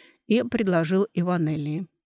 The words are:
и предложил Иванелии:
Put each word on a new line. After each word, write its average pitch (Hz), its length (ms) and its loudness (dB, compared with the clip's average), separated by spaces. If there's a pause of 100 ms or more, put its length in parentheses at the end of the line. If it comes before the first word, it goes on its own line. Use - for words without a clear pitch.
(280)
и 214 160 4
предложил 190 720 0
Иванелии: 165 720 -2 (180)